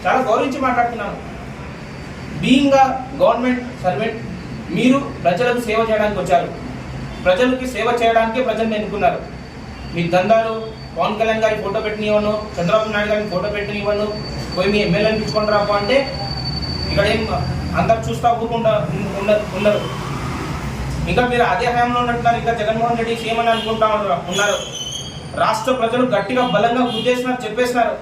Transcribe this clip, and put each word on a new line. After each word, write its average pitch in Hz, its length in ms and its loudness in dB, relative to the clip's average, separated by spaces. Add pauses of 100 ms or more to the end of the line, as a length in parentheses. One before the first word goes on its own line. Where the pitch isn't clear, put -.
చాలా 254 240 4
గౌరవించి 285 320 2
మాట్లాడుతున్నాను. 240 580 0 (1300)
Being 269 280 4
a 262 140 6 (340)
government 247 400 2 (240)
servant, 214 320 -2 (540)
మీరు 254 280 4 (260)
ప్రజలకు 240 360 2
సేవ 220 300 0
చేయడానికి 208 300 2
వచ్చారు. 170 480 0 (560)
ప్రజలకి 254 420 4
సేవ 233 360 0
చేయడానికే 226 400 4
ప్రజల్ని 220 340 0
ఎన్నుకున్నారు. 202 440 0 (760)
మీ 170 80 -2
దందాలు, 208 500 4 (440)
పవన్ 208 220 -2
కళ్యాణ్ 220 260 4
గారి 214 180 2
ఫోటో 202 180 -2
పెట్టినివ్వను, 214 680 0 (100)
చంద్రబాబు 214 360 2
నాయుడు 208 200 0
గారిని 208 180 0
ఫోటో 190 180 -2
పెట్టినివ్వను, 208 580 -2 (500)
పోయి 185 160 2
మీ 208 60 4
ఎమ్మెల్యేని 208 400 2
పిలుచుకొని 208 320 0
రాపో 208 220 2
అంటే 202 240 2 (920)
ఇక్కడ 202 160 2
ఏం 220 160 2 (560)
అందరు 226 320 2
చూస్తా 233 220 0
ఊరుకుంటా 220 400 2 (200)
ఉన్-, 208 180 -4 (100)
ఉండరు, 208 220 2 (140)
ఉండరు. 208 240 4 (1300)
ఇంకా 247 160 4
మీరు 240 160 2
అదే 233 240 2
హయాంలో 240 340 2
ఉన్నట్టున్నారు, 233 360 2
ఇంకా 233 160 0
జగన్మోహన్ 226 440 0
రెడ్డి 226 200 -2
సీఎం 226 240 -2
అని 226 140 2
అనుకుంటా 214 320 0
ఉన్నారు, 156 440 0
ఉన్నారు. 202 280 0 (840)
రాష్ట్ర 220 300 2
ప్రజలు 247 340 2
గట్టిగా 247 400 0
బలంగా 240 380 2 (120)
గుద్దేసినారు, 247 480 0
చెప్పేసినారు. 247 580 0